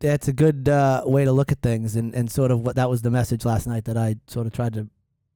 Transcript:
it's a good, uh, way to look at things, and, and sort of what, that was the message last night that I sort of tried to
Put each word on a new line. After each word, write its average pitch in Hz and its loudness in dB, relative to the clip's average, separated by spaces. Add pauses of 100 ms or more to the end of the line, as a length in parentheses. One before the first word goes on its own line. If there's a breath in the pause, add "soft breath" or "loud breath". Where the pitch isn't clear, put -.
it's 147 0
a 143 -2
good, 143 2
uh, 139 2
way 135 2
to 131 2
look 139 2
at 139 0
things, 113 -2
and, 113 -4
and 117 0
sort 131 0
of 117 2
what, 123 -4
that 127 0
was 120 0
the 120 0
message 120 0
last 113 0
night 113 -4
that 113 -4
I 110 0 (100)
sort 117 -6
of 110 -6
tried 117 -4
to 107 -8 (460)